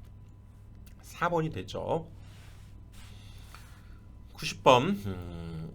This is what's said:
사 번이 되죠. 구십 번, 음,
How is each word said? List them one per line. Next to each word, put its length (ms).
사 260
번이 220
되죠. 580
구십 320
번, 420
음, 680